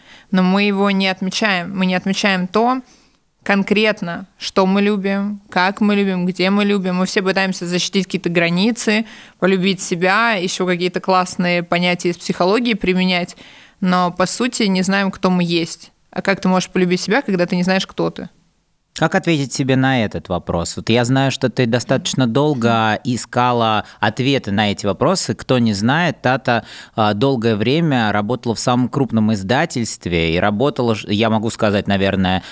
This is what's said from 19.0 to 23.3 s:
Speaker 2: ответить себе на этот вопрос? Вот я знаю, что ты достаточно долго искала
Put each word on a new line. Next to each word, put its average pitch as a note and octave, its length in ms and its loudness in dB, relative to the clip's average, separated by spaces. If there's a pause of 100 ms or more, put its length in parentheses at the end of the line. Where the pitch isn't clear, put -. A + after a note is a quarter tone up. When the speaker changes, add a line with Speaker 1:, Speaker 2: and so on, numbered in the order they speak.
Speaker 2:
ответить D#3+ 380 0
себе C3+ 240 0
на C3 280 2
этот F2+ 240 -6
вопрос? F2 480 -4
Вот F#2+ 140 -6
я A#2+ 140 4
знаю, C3+ 260 2
что B2+ 180 -2
ты B2 180 0
достаточно B2 600 0
долго A#2 800 0
искала A#2+ 800 0 (160)